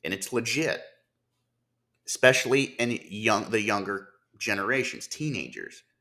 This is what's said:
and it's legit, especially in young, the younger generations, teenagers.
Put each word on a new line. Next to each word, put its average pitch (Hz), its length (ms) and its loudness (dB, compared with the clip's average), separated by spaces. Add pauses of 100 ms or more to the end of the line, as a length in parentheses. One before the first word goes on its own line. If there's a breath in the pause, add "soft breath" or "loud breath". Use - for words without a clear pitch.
and 85 100 -2
it's - 180 -8
legit, 123 480 0 (1300)
especially 131 560 6
in 120 300 0 (100)
young, 107 480 0
the 110 100 2
younger 101 480 -2 (300)
generations, 113 720 -2
teenagers. 78 760 -8 (180)